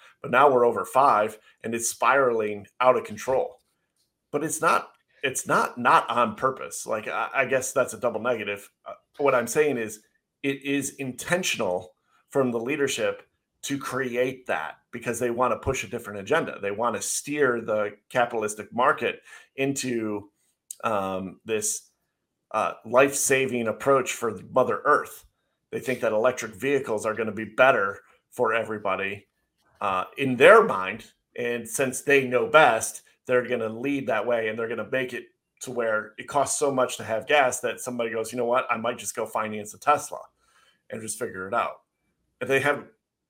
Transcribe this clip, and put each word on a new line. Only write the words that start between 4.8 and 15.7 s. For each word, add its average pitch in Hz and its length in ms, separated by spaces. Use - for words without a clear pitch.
it's - 240
not, 170 320
not 131 320
on 117 240
purpose. - 520
Like, 107 200
I, 104 260
I 131 120
guess 123 280
that's 123 220
a 107 60
double 110 200
negative. 107 480
Uh, - 100
what 135 180
I'm 120 100
saying 147 320
is 107 220
it 139 220
is 139 320
intentional 123 1000
from 131 200
the 117 100
leadership 123 640
to 139 160
create 127 680
that 78 300
because 117 300
they 123 100
wanna 117 260
push 131 280